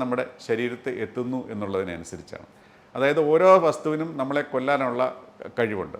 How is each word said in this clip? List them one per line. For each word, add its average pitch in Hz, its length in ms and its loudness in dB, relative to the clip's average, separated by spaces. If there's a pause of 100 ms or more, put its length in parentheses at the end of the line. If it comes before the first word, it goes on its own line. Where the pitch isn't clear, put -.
നമ്മുടെ 123 220 -2 (220)
ശരീരത്ത് 120 460 -2 (140)
എത്തുന്നു 127 340 -6 (140)
എന്നുള്ളതിനനുസരിച്ചാണ്. 95 920 -6 (480)
അതായത് 143 260 2 (100)
ഓരോ 175 180 8 (160)
വസ്തുവിനും 156 440 0 (100)
നമ്മളെ 143 320 -2
കൊല്ലാനുള്ള 131 500 0 (560)
കഴിവുണ്ട്. 104 420 -2